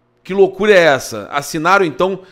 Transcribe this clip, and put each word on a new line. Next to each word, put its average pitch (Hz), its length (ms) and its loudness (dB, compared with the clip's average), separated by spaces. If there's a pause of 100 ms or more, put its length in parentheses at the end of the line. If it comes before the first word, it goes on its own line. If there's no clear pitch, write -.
(220)
Que 185 120 -10
loucura 196 400 2
é 175 80 6
essa? 127 500 -2
Assinaram, 170 540 -2
então, 185 340 -4 (120)